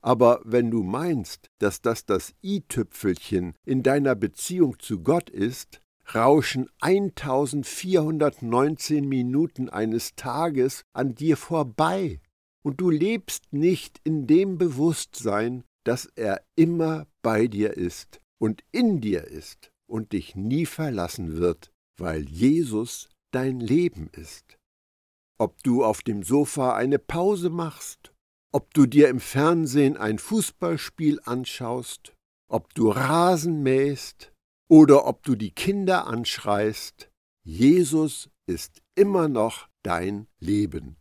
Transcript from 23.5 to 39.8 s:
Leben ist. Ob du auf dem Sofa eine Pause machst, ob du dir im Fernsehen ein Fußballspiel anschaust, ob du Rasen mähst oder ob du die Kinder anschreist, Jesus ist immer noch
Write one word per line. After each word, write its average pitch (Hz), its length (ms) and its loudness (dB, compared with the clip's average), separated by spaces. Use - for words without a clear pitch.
Leben 120 540 -2
ist. - 400 -20
Ob - 220 -4
du 123 240 2
auf 107 160 0
dem 104 220 -4
Sofa 127 520 0
eine 131 220 0
Pause 175 540 -2
machst, - 600 -10
ob - 220 -4
du 139 140 8
dir 143 200 6
im 127 120 -2
Fernsehen 147 760 2
ein 107 220 -4
Fußballspiel 165 1080 -4
anschaust, 123 920 -8
ob - 240 -6
du 113 160 2
Rasen 156 720 0
mähst 135 720 -2
oder 147 380 10
ob - 160 -4
du 131 140 -2
die 104 160 -8
Kinder 185 560 -2
anschreist, 107 1040 -4
Jesus 147 840 2
ist - 340 -8
immer 190 320 4
noch 113 400 -2